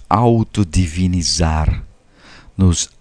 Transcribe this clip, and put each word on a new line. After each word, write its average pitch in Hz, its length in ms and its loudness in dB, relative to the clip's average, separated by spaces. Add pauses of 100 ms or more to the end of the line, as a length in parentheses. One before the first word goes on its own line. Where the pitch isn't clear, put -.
(100)
autodivinizar, 90 1700 0 (720)
nos 92 340 0 (100)